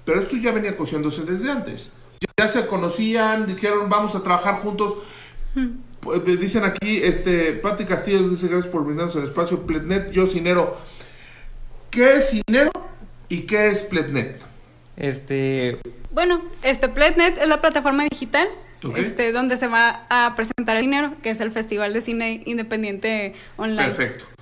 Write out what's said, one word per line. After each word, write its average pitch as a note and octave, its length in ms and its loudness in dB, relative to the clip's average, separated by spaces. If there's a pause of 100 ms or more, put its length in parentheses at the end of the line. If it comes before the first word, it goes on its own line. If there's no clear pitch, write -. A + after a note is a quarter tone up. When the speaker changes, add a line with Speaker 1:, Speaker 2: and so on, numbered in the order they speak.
Speaker 1:
pero E3 160 2
esto G3 160 -2
ya A#3 160 0
venía G#3 240 -2
cociéndose D3+ 500 -2
desde F#3+ 260 -2
antes. D3+ 400 -6 (480)
Ya G#3+ 80 4
se A3 200 2
conocían, A3 760 0
dijeron, G3+ 440 0
"Vamos G#3 260 2
a F#3 80 -4
trabajar F#3 320 2
juntos". G3+ 400 -2 (580)
Speaker 2:
Hmm. C4 160 0 (300)
Speaker 1:
Pues, - 240 -2 (160)
dicen G3+ 240 0
aquí, G3+ 400 0
este, E3+ 500 2
Pati - 320 -2
Castillo F#3 420 2
dice, F3+ 200 0
"Gracias F3 240 0
por D#3 140 -2
brindarnos D#3+ 320 -2
el D3 80 -2
espacio, E3+ 420 -2
Pletnet, E3+ 440 -2
yo F#3 140 4
Cinero". F3 520 2 (1120)
¿Qué B3+ 260 8
es C4+ 120 4
Cinero B3 420 4 (580)
y F3 120 -4
qué G#3 280 2
es G3 140 2
Pletnet? C#3 560 -2 (560)
Speaker 3:
Este C3+ 840 -2 (320)
Speaker 2:
Bueno, F4 300 2 (220)
este, C4 260 2
Pletnet E4+ 480 4
es - 100 2
la D4+ 140 2
plataforma C#4+ 480 2
digital, C#4+ 380 0 (360)
Speaker 1:
Ok. C3+ 140 -6
Speaker 2:
este, A#3 340 0
donde B3 260 0
se B3+ 100 0
va A#3 420 2
a A#3+ 260 4
presentar A3 420 -2
el A3 60 2
dinero, C#4 380 0
que A3+ 100 -4
es A3 80 -4
el A3 120 -4
Festival G#3+ 420 -2
de A3+ 80 -2
Cine A3+ 440 -4
Independiente A3 880 -4 (220)
Online. G#3+ 260 -2 (100)
Speaker 1:
Perfecto. - 320 -6 (160)